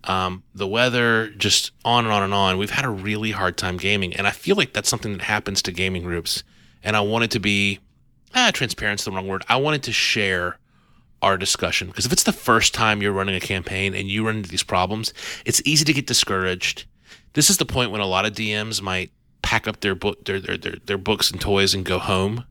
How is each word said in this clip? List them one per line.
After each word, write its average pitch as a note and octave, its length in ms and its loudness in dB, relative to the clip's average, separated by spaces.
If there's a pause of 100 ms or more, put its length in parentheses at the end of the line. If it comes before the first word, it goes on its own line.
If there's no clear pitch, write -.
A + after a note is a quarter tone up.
um, F#2 360 -2 (140)
the G2 120 -4
weather, A#2 680 2
just G#2 340 2 (140)
on A#2+ 200 4
and A2 80 2
on G2+ 100 2
and G2 100 0
on. F#2+ 240 4
We've G2+ 140 -2
had C#3 140 -2
a B2+ 40 0
really G#2 400 -2
hard F#2+ 280 -2
time F2+ 200 -4
gaming, F#2+ 380 0
and G2 100 -2
I G2+ 60 2
feel - 240 0
like F3+ 180 0
that's - 160 -2
something A2+ 220 -4
that F#2+ 100 -6
happens G#2 420 -2
to F#2+ 80 -4
gaming F#2 300 -2
groups, E2+ 420 -4 (380)
and G#2+ 140 0
I G#2+ 60 4
wanted A2+ 300 2
to A2 80 -2
be, G2+ 380 2 (560)
ah, B3 180 4
transparent's G#2 520 -2
the G#2 80 -6
wrong F#2+ 160 -6
word. F#2+ 200 -4
I A#2+ 100 4
wanted D3 260 0
to A#2 80 -6
share F#2 640 0 (640)
our F#2+ 160 4
discussion, F2+ 540 -2
'cause - 140 -4
if B2+ 80 0
it's - 100 4
the - 80 4
first - 420 4
time G#2+ 280 2
you're G2+ 100 2
running F#2+ 240 -2
a F2+ 60 -4
campaign F#2+ 520 -4
and G2 160 -6
you A2 160 -2
run A2 120 -2
into F#2+ 120 -6
these - 140 -2
problems, G2 500 0 (320)
it's - 200 2
easy D3+ 180 4
to D3+ 100 2
get C3 140 0
discouraged. - 800 0 (480)
This D3+ 160 4
is F#3+ 80 4
the D#3 80 0
point B2 260 0
when G#2 100 -2
a G2 60 0
lot F#2+ 180 2
of A2 80 -2
D G#2+ 180 -4
Ms G#2+ 300 -4
might F#2 300 -4 (300)
pack - 260 0
up G#2+ 140 -6
their G2 120 0
book, G2+ 300 -4
their, F#2+ 160 -4
their, F#2 180 -6
their, - 280 -8
their G2+ 120 -2
books F#2+ 320 0
and F#2 100 -6
toys G2 340 2
and F#2+ 120 -2
go F#2 140 -2
home G2+ 520 0